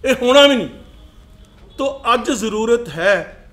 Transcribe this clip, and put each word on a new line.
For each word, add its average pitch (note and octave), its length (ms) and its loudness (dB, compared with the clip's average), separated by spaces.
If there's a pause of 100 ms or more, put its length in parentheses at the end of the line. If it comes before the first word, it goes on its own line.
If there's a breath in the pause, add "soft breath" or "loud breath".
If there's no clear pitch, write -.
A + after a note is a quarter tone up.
ਇਹ B3+ 180 0
ਹੋਣਾ C#4 240 6
ਵੀ C#4 100 2
ਨਹੀਂ। F3 120 -4 (1080)
ਤੋ C4+ 240 -6 (120)
ਅੱਜ A#3 160 -4
ਜ਼ਰੂਰਤ A3+ 580 -2
ਹੈ E3+ 440 -2 (200)